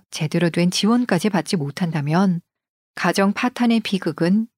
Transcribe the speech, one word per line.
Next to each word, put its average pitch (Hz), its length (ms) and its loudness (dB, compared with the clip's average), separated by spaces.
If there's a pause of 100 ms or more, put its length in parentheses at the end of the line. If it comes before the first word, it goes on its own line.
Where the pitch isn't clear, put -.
(120)
제대로 170 360 0
된 175 220 2
지원까지 214 580 0
받지 196 280 -2
못한다면 165 840 0 (540)
가정 196 380 0
파탄의 233 480 0
비극은 185 680 0 (120)